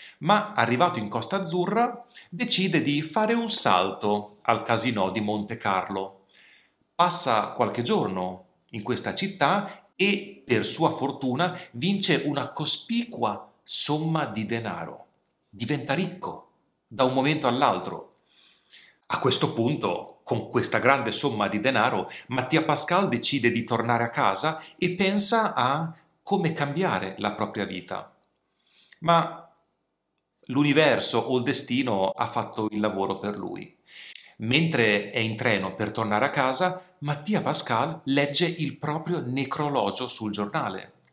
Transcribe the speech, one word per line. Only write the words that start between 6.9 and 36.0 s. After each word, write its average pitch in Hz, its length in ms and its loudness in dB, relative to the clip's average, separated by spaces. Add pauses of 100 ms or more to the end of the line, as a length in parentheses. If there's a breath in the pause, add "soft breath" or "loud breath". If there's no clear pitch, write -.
Passa 139 600 2
qualche 120 300 0
giorno 95 640 -2 (240)
in 107 120 -10
questa 110 320 -2
città 196 800 -2
e, - 500 -2
per 110 200 2
sua 156 260 2
fortuna, 135 640 -2 (140)
vince 175 540 2
una 139 260 -2
cospicua 147 1000 -4 (140)
somma 156 640 -2
di 110 180 -4
denaro. 101 640 -6 (420)
Diventa 127 460 -4
ricco - 560 -6 (380)
da 120 160 2
un 131 100 2
momento 147 320 2
all'altro. 120 720 0 (920 soft breath)
A - 140 -4
questo 131 320 2
punto, 117 720 -2
con - 260 -4
questa 120 280 2
grande 117 340 4
somma 110 340 0
di 101 140 0
denaro, 120 500 2 (160 loud breath)
Mattia 131 380 0
Pascal 175 440 2
decide 120 440 2
di 117 100 0
tornare 117 400 2
a 117 80 -2
casa 147 540 0 (120)
e 180 200 0
pensa 202 580 2
a 143 400 0 (300 loud breath)
come 175 280 0
cambiare 139 680 -2
la 104 160 -2
propria 104 300 -4
vita. 92 480 -10 (880 soft breath)
Ma 165 420 2 (1080)
l'universo 139 680 4
o 127 180 0
il 123 60 2
destino 120 640 0
ha 120 160 -2
fatto 107 460 -2
il 104 100 -2
lavoro 98 380 0
per 101 180 -4
lui. 92 400 -10 (640 loud breath)
Mentre 120 720 4
è - 80 -4
in 113 180 -2
treno 98 380 0
per 104 160 -4
tornare 110 340 0